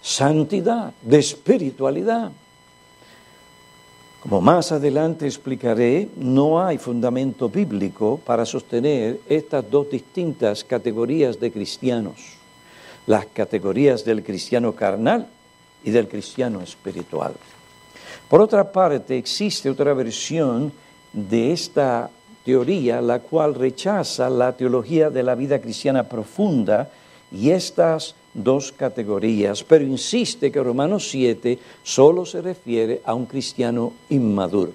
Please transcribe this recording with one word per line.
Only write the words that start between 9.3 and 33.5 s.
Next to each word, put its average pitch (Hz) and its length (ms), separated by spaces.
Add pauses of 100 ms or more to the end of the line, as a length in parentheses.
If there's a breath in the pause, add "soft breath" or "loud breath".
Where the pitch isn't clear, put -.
dos 143 220
distintas 135 720
categorías 123 800
de 120 100
cristianos, 110 840 (720 loud breath)
las 104 200
categorías 107 760
del 110 180
cristiano 110 520
carnal 110 520 (580)
y 107 60
del 110 180
cristiano 107 540
espiritual. - 720 (960 loud breath)
Por 165 120
otra 202 300
parte, 151 460
existe 156 540
otra 139 240
versión 135 760 (400 loud breath)
de 113 400
esta 127 580 (340)
teoría, 127 560
la 120 200
cual 151 340
rechaza 131 760
la 127 260
teología 127 540
de 127 120
la 127 120
vida 135 260
cristiana 123 480
profunda 117 840 (420 loud breath)
y 107 180
estas 170 640 (200)
dos 113 380
categorías, 107 920
pero 165 220
insiste 143 680
que 139 120
Romanos 143 480
siete 123 480 (240 loud breath)
solo 165 420
se 175 160
refiere 120 640
a 110 100
un 120 120
cristiano 120 680 (160)